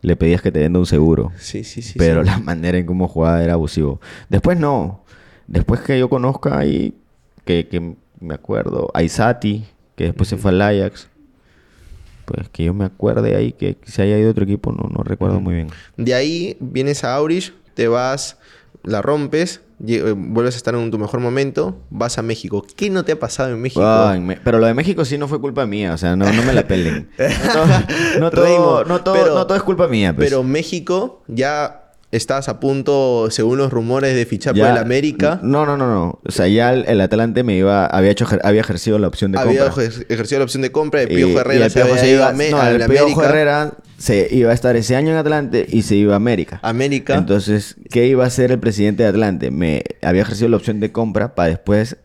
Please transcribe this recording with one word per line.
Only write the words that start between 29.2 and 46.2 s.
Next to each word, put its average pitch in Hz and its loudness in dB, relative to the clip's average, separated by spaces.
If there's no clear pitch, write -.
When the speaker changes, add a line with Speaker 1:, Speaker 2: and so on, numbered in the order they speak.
Speaker 1:
no 185 0
todo 190 0
es 190 -2
culpa 185 0
mía, 101 0
pues. - 2
Speaker 2:
pero 131 0
México 156 -4
ya 139 -4
estabas 131 -4
a 117 -8
punto, 135 0
según 120 0
los 135 0
rumores, 127 0
de 120 0
fichar 117 -4
por 107 4
Speaker 1:
Ya, 117 6
Speaker 2:
el 120 4
América. 143 0
Speaker 1:
no, 143 2
no, 143 -2
no, 131 0
no. 92 -2
O - -8
sea, 90 0
ya 117 4
el, 127 0
el 107 4
Atlante 113 2
me 110 2
iba, 98 4
había 95 4
hecho 104 2
ejer-, 101 0
había 104 4
ejercido 107 -2
la 101 2
opción 98 -2
de 98 -2
Speaker 2:
Había 131 2
Speaker 1:
compra. 131 -2
Speaker 2:
ejer-, 113 -6
ejercido 113 -2
la 135 2
opción 131 -4
de 127 -2
compra, 147 0
el - -2
Speaker 1:
Y, 87 0
Speaker 2:
Piojo 87 4
Speaker 1:
y 85 2
Speaker 2:
Herrera 127 2
Speaker 1:
el 107 -6
Speaker 2:
se 123 2
Speaker 1:
Piojo 127 4
Speaker 2:
había 127 2
Speaker 1:
se 131 4
Speaker 2:
ido 135 6
a - 6
Speaker 1:
iba, 131 4
Speaker 2:
Ame-, 143 0
Speaker 1:
no, 147 2
Speaker 2:
al 120 4
Speaker 1:
el 117 0
Piojo 139 6
Speaker 2:
América. 151 2
Speaker 1:
Herrera 147 2
se 101 2
iba 120 4
a 117 4
estar 123 2
ese 117 0
año 151 2
en 160 0
Atlante 147 0
y 110 2
se 104 0
iba 104 4
a - 4
América. 101 -2